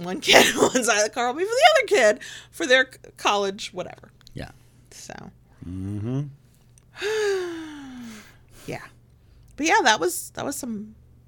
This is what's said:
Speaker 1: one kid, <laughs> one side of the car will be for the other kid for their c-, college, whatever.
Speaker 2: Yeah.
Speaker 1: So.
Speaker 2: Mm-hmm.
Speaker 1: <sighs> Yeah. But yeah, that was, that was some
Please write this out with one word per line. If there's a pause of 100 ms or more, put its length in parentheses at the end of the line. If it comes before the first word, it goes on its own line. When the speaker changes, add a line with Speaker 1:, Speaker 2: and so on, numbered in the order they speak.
Speaker 1:
one
kid,
<laughs>
one
side
of
the
car
will
be
for
the
other
kid (320)
for
their
c-, (180)
college,
whatever. (240)
Speaker 2:
Yeah. (400)
Speaker 1:
So. (520)
Speaker 2:
Mm-hmm. (760)
Speaker 1:
<sighs> (580)
Yeah. (720)
But
yeah,
that
was,
that
was
some (320)